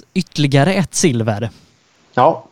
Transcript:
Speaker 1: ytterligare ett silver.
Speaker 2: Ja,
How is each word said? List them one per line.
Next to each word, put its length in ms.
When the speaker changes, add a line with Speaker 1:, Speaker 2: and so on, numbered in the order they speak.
Speaker 1:
ytterligare 600
ett 220
silver. 540
Speaker 2:
Ja, 380